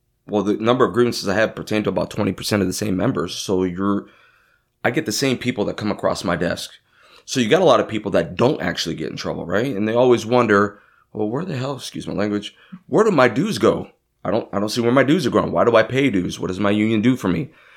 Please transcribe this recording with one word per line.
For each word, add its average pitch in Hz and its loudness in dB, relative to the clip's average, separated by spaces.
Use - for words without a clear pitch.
Well, 104 -2
the 101 0
number 117 2
of 90 -2
grievances 113 0
I 92 0
have 107 0
pertain 107 -4
to 101 -2
about 90 -2
twenty 101 -2
percent 104 -2
of 92 0
the 90 -4
same 104 -2
members. 90 -2
So 92 0
you're, 98 -2
I 120 2
get 156 -4
the 107 -6
same 131 0
people 117 -4
that 85 -6
come 104 -4
across 95 -4
my 87 -2
desk. 85 -4
So - -4
you 110 0
got 170 4
a 180 4
lot 117 6
of 101 -2
people 107 -4
that 90 0
don't 120 2
actually - -4
get 78 -8
in - -12
trouble, 82 -8
right? 104 -2
And 104 -2
they 110 -2
always 120 4
wonder, 107 2
"Well, 107 -4
where 139 -6
the 175 -6
hell, 135 -6
excuse - -12
my 143 -8
language, 104 -4
where 180 2
do 220 2
my 131 6
dues 147 -2
go? 95 2
I 95 -4
don't, 113 -2
I 101 -2
don't 107 -2
see 123 -4
where 117 2
my 135 6
dues 143 2
are 104 0
going. 92 2
Why 87 4
do 117 6
I 113 8
pay 131 0
dues? 90 -2
What 90 -6
does 92 -6
my 104 2
union 107 2
do 123 4
for 104 -4
me?" 135 -2